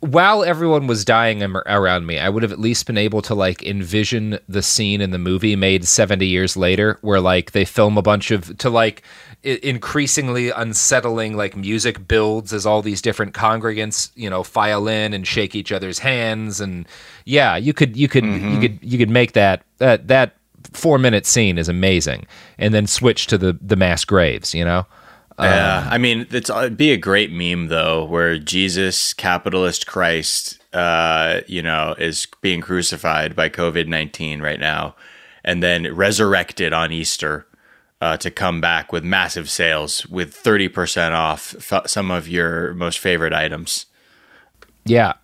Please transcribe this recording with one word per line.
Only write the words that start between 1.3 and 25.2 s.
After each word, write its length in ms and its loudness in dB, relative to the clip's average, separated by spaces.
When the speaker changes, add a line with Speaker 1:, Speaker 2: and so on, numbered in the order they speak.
Speaker 1:
am-, 160 -2
around 480 2
me, 140 -4
I 100 0
would 140 0
have 80 -2
at 80 -10
least 260 -2
been 120 -2
able 260 0
to, 120 -4
like, 280 0
envision 720 -2
the 140 -4
scene 400 0
in 100 0
the 60 -4
movie 380 0
made 300 2
seventy 420 4
years 280 0
later 460 2
where, 180 2
like, 320 2
they 140 2
film 320 4
a 60 2
bunch 280 2
of, 280 -2
to, 100 0
like, 320 2
i-, 200 -2
increasingly 880 -2
unsettling, 840 0
like, 220 -4
music 500 -2
builds 460 0
as 140 -4
all 160 2
these 180 -6
different 320 -2
congregants, 840 -2
you 140 -8
know, 140 -2
file 440 0
in 260 -2
and 140 -6
shake 280 -4
each 160 -6
other's 280 -6
hands. 600 -4
And 260 -8
yeah, 320 4
you 160 0
could, 240 0
you 100 2
could, 160 4
Speaker 2:
Mm-hmm. 300 -2
Speaker 1:
you 60 2
could, 240 0
you 160 -2
could 100 4
make 240 4
that, 300 4
that, 280 4
that 280 4
four 240 2
minute 280 4
scene 320 2
is 120 -2
amazing. 560 2
And 160 2
then 140 4
switch 400 2
to 100 2
the, 240 2
the 140 0
mass 300 2
graves, 500 2
you 80 -2
know? 220 0